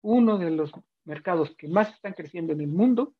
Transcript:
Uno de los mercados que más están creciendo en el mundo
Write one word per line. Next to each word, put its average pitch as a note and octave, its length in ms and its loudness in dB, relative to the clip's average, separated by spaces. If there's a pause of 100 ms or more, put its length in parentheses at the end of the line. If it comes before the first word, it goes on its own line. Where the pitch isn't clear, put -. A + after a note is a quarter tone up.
Uno A3 340 4
de F3 140 -2
los D#3 220 -2 (320)
mercados D#3+ 520 -4
que D3+ 120 -16
más G#3 260 0
están G3 180 -12
creciendo E3 400 -8
en D3+ 80 -4
el D3 60 -4
mundo A#3 540 2